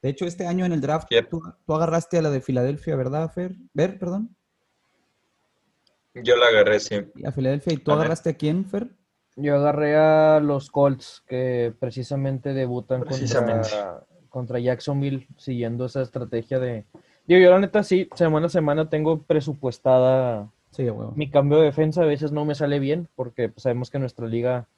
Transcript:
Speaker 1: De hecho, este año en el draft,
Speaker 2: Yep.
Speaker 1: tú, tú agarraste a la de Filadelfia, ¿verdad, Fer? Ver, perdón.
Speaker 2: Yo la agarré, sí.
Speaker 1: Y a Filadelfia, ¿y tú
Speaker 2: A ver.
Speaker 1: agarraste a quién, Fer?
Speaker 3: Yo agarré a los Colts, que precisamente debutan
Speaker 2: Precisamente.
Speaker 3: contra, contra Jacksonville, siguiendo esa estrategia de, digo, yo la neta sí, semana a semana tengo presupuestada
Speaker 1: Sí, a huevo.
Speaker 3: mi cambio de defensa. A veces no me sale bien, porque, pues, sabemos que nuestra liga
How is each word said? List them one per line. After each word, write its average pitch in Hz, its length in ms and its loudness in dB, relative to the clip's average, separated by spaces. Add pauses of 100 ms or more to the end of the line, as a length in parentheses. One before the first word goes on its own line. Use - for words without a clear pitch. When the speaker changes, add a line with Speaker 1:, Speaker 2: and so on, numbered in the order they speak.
Speaker 1:
De 131 80 -2
hecho, 156 160 -6
este 175 220 -8
año 180 180 -2
en 180 60 0
el 156 100 0
draft, 151 300 -4
Speaker 2:
Yep. 117 180 2
Speaker 1:
tú, 165 120 -6 (260)
tú 160 80 -2
agarraste 165 420 -2
a 160 40 2
la 151 100 0
de 131 100 -2
Filadelfia, 139 540 -2
¿verdad, 139 360 -4
Fer? 180 260 -10 (160)
Ver, 185 260 -2
perdón. 190 360 -6 (1800)
Speaker 2:
Yo 123 220 4
la 123 100 6
agarré, 104 320 6
sí. - 160 -6 (200)
Speaker 1:
Y - 100 -16
a 143 60 -4
Filadelfia, 139 420 -2
¿y 147 40 -2
tú 147 140 -2
Speaker 2:
A 151 40 6
ver. 156 60 2
Speaker 1:
agarraste 165 300 -2
a - 60 -8
quién, 170 280 -2
Fer? 208 240 -8 (460)
Speaker 3:
Yo 143 200 0
agarré 147 400 2
a 156 440 6
los 143 320 -2
Colts, 139 560 0
que 123 520 -2
precisamente 135 760 -6
debutan 127 480 -4
Speaker 2:
Precisamente. 117 680 -2
Speaker 3:
contra, 101 340 -6 (260)
contra 123 300 -8
Jacksonville, 135 680 -4 (100)
siguiendo 120 480 -6
esa 135 160 -6
estrategia 120 580 -6
de, 120 260 -6 (400)
digo, 175 160 6
yo 180 100 10
la 185 80 6
neta 202 240 0
sí, 185 320 0
semana 160 320 2
a - 20 -2
semana 156 400 0
tengo 156 340 0
presupuestada 127 1300 0 (200)
Speaker 1:
Sí, 127 160 -4
a 110 60 -2
huevo. 113 220 -10
Speaker 3:
mi 147 140 -4
cambio 143 300 4
de 160 60 6
defensa. 156 360 0
A 160 40 4
veces 147 260 -2
no 147 120 -4
me 151 120 -4
sale 143 240 -2
bien, 156 360 -4
porque, 120 340 -6
pues, - 140 -16
sabemos 123 260 -2
que 139 100 -6
nuestra 120 280 -8
liga 120 400 -4 (100)